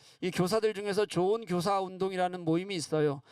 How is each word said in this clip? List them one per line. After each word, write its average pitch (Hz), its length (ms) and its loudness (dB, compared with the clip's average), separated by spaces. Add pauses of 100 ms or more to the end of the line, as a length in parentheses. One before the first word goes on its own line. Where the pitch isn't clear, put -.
(220)
이 180 80 0
교사들 220 440 2
중에서 202 320 0
좋은 202 400 0
교사 180 340 0
운동이라는 185 640 -2
모임이 175 340 0
있어요. 151 460 0 (100)